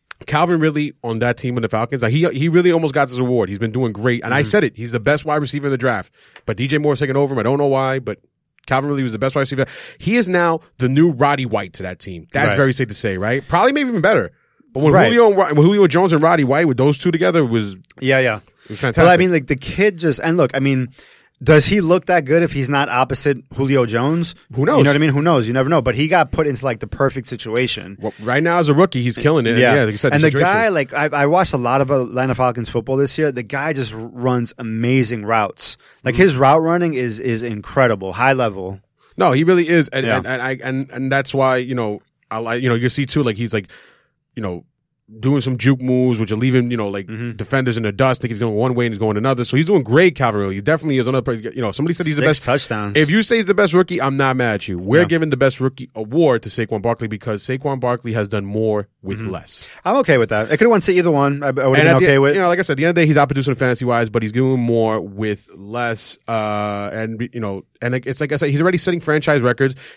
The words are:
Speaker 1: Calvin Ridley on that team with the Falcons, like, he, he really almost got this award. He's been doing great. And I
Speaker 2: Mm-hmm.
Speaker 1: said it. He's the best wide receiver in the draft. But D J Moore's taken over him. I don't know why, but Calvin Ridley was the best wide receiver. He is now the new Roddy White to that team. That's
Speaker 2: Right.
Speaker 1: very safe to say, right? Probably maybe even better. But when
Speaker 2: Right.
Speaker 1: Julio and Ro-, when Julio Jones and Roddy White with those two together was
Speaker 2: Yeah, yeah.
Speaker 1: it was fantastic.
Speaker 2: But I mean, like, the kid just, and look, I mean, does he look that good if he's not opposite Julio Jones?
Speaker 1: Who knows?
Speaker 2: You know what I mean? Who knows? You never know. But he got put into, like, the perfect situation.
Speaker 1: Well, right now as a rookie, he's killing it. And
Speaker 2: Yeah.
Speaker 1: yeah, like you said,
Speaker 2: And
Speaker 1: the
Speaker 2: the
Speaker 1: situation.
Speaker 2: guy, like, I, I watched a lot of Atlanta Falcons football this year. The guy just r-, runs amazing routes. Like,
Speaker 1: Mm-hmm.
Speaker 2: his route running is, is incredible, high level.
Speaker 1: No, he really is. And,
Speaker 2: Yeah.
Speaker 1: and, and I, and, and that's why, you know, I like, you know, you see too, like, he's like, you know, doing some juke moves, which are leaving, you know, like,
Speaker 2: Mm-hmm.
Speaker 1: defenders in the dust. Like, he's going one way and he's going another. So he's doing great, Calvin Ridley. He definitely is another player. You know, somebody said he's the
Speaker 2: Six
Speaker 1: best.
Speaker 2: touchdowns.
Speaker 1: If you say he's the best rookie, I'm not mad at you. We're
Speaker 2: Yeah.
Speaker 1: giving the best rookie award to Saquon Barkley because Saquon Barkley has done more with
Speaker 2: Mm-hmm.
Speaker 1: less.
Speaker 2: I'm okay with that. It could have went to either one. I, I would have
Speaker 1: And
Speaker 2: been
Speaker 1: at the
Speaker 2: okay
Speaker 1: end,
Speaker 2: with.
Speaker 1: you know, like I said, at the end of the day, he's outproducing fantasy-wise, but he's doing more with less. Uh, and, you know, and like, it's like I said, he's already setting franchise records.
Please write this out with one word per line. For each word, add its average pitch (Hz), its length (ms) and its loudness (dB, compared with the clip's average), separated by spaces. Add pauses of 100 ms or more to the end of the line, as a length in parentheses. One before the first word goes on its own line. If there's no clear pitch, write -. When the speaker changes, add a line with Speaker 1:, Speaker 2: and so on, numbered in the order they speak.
(260)
Speaker 1:
Calvin 160 340 -2
Ridley 151 320 -2 (100)
on 113 180 -6
that 120 180 -2
team 123 160 -6
with 120 80 -4
the 113 60 -2
Falcons, 117 340 -4
like, 113 100 0
he, 160 180 2
he 139 180 -2
really 175 240 4
almost 160 200 0
got 143 160 0
this 123 80 -14
award. 123 320 0
He's 98 100 -8
been 110 140 -4
doing 120 200 -2
great. 120 300 -2
And 117 120 -4
I 139 80 2
Speaker 2:
Mm-hmm. 110 80 -2
Speaker 1:
said 202 140 2
it. 120 120 -2
He's 113 160 -12
the 120 80 -2
best 143 240 0
wide 151 120 0
receiver 143 320 -4
in - 40 -2
the 131 60 0
draft. 113 340 -4 (340)
But 110 120 -4
D 127 100 -2
J 147 100 0
Moore's 147 200 0
taken 135 180 -2
over 143 160 0
him. 131 60 -4
I 113 40 0
don't 127 160 0
know 147 100 0
why, 135 320 0
but 110 180 -8 (480)
Calvin 135 240 0
Ridley 139 120 -2
was 123 100 -4
the 110 60 -6
best 131 160 -2
wide 147 80 0
receiver. 135 220 -2 (340)
He 208 180 -2
is 233 120 0
now 170 320 2 (180)
the 127 120 0
new 156 200 4
Roddy 139 360 0
White 101 280 -4
to - 100 -12
that 90 160 -10
team. 87 320 -14
That's 139 180 0
Speaker 2:
Right. 101 60 0
Speaker 1:
very 135 180 4
safe 127 140 -4
to 104 60 -10
say, 98 220 -4
right? 117 320 -4
Probably 214 240 4
maybe 285 160 -2
even 220 140 -2
better. 160 280 2 (420)
But 135 100 -6
when 151 100 6
Speaker 2:
Right. 170 140 6
Speaker 1:
Julio 233 220 6
and 202 100 4
Ro-, 151 160 2
when 147 120 8
Julio 202 200 6
Jones 170 260 2
and 151 100 2
Roddy 160 220 4
White 147 240 2
with 127 80 0
those 139 220 2
two - 120 -2
together 160 340 2
was 110 320 -2 (220)
Speaker 2:
Yeah, 135 220 2
yeah. 120 160 0 (280)
Speaker 1:
it - 60 -16
was 113 100 -12
fantastic. 131 280 0
Speaker 2:
But - 40 8
I 180 40 6
mean, 180 160 2
like, 151 140 0
the 143 100 -2
kid 185 400 -2
just, 160 260 -2
and 165 140 0
look, 147 180 2
I 135 60 -2
mean, 131 300 0 (520)
does 143 220 6
he 208 160 0
look 175 240 2
that 175 220 2
good 160 160 4
if 160 100 -2
he's 131 160 -4
not 143 220 0
opposite 131 480 0 (160)
Julio 135 320 2
Jones? 143 480 -2 (200)
Speaker 1:
Who 131 120 0
knows? 285 120 2
Speaker 2:
You 135 60 6
know 143 60 4
what 143 60 4
I - 40 2
mean? 156 100 2
Who 143 120 0
knows? 151 260 2
You 117 60 -2
never 135 160 0
know. 160 120 2
But 117 140 -2
he 147 100 0
got 160 260 2
put 160 140 0
into, 127 200 -4
like, 120 140 -4
the 110 60 -10
perfect 127 420 -2
situation. 110 720 -6
Speaker 1:
Well, 107 140 -8 (100)
right 123 200 -2
now 170 160 2
as 160 100 2
a 147 60 4
rookie, 156 280 2
he's 120 140 -2
killing 147 300 2
it. 117 60 2
And 117 60 2
Speaker 2:
Yeah. 123 160 4
Speaker 1:
yeah, 139 100 4
like 107 80 0
you 104 60 -6
said, 131 140 0
Speaker 2:
And 147 100 2
Speaker 1:
the 160 60 6
Speaker 2:
the 147 40 2
Speaker 1:
situation. 165 220 2
Speaker 2:
guy, 220 140 2
like, 151 240 -2
I, 143 140 -2
I 147 200 0
watched 175 280 2
a - 40 0
lot 123 220 0
of 135 100 -2
Atlanta 127 460 -2
Falcons 123 320 -2
football 123 300 -4
this 139 200 -2
year. 151 140 0
The 123 100 -8
guy 139 300 -6
just 131 220 -6
r-, 110 40 -12
runs 120 600 -4
amazing 117 640 -2
routes. 107 540 -4 (260)
Like, 127 100 -2
Speaker 1:
Mm-hmm. 156 80 4
Speaker 2:
his 175 140 4
route 139 260 6
running 170 300 0
is, 123 260 -4
is 113 240 -4
incredible, 110 720 -2
high 127 220 2
level. 98 440 -4 (380)
Speaker 1:
No, 175 160 4
he 139 100 2
really 175 240 2
is. 165 220 2
And, 131 180 -4
Speaker 2:
Yeah. 110 120 2
Speaker 1:
and, 117 100 -6
and 127 140 -4
I, 131 200 -6
and, 131 280 -6
and 131 200 -6
that's 139 240 -2
why, 131 220 2
you 127 180 -4
know, 107 280 -4 (280)
I 110 80 -8
like, 117 240 -4
you 131 60 0
know, 120 80 2
you 120 140 0
see 139 160 -2
too, 151 180 0
like, 113 120 -2
he's 113 180 -4
like, 104 140 -4 (680)
you 113 60 -10
know, 90 220 -8 (540)
doing 131 220 0
some 123 180 -4
juke 127 220 2
moves, 127 400 2
which 104 100 -4
are 107 60 -2
leaving, 123 340 2
you 120 60 -4
know, 107 120 -4
like, 98 200 -8
Speaker 2:
Mm-hmm. 113 240 -8
Speaker 1:
defenders 123 440 -2
in 117 60 -4
the 107 80 -2
dust. 127 320 0
Like, 123 80 -4
he's 110 80 -8
going 110 160 -2
one 120 220 0
way 120 100 0
and 117 80 -4
he's 101 60 -8
going 107 160 0
another. 120 280 -2
So 127 120 -2
he's 160 100 2
doing 180 160 2
great, 156 320 4
Calvin 113 280 0
Ridley. 98 120 -2
He 98 60 -8
definitely 147 380 0
is 120 100 0
another 131 160 0
player. 113 280 -6
You - 80 -8
know, 110 120 -4
somebody 165 220 -2
said 165 120 -6
he's 151 80 -2
the 147 80 -2
Speaker 2:
Six 156 160 2
Speaker 1:
best. - 60 -8
Speaker 2:
touchdowns. 107 520 -4
Speaker 1:
If 151 140 2
you 214 120 2
say 233 120 0
he's 220 120 0
the 196 80 2
best 185 200 2
rookie, 180 260 2
I'm 135 160 -2
not 135 200 0
mad 120 180 0
at - 140 -6
you. 92 100 -6
We're 104 220 2
Speaker 2:
Yeah. 175 60 4
Speaker 1:
giving 160 240 0
the 139 60 -2
best 131 220 0
rookie 131 380 -6
award 117 480 0
to - 40 -12
Saquon 110 320 -4
Barkley 113 280 -4
because 104 360 -8
Saquon 135 360 -6
Barkley 120 320 -4
has 107 160 -2
done 101 160 -4
more 104 420 -2 (160)
with 98 160 -8
Speaker 2:
Mm-hmm. 110 120 -8
Speaker 1:
less. - 380 -12 (160)
Speaker 2:
I'm 208 120 0
okay 175 200 2
with 117 120 2
that. 107 180 0
It - 120 -6
could - 80 0
have 240 40 6
went 208 140 2
to 190 80 2
either 180 180 2
one. 143 320 0
I, 143 60 -2
I - 20 0
would 127 80 -4
have 135 80 0
Speaker 1:
And 131 80 4
Speaker 2:
been 151 140 4
Speaker 1:
at 165 100 6
the 180 60 4
Speaker 2:
okay 165 100 6
Speaker 1:
end, 135 80 4
Speaker 2:
with. 143 140 4
Speaker 1:
you 196 40 0
know, 185 60 2
like 175 140 2
I - 20 0
said, 170 120 -4
at - 20 -4
the 135 80 -2
end 170 60 2
of 175 40 0
the 170 60 2
day, 160 60 4
he's 151 100 4
outproducing 139 400 0
fantasy-wise, 120 540 0
but 113 120 -2
he's 107 100 -4
doing 131 280 0
more 113 400 0
with 101 560 -8
less. 113 640 -8 (100)
Uh, 104 640 -4
and, 113 400 -8
you 120 80 -10
know, 101 240 -8 (180)
and 120 120 -4
like, 127 120 -6
it's 135 140 -6
like 147 100 -4
I 151 60 -2
said, 139 140 -2
he's 143 100 0
already 180 180 2
setting 175 220 -2
franchise 151 400 0
records. 123 340 0 (220)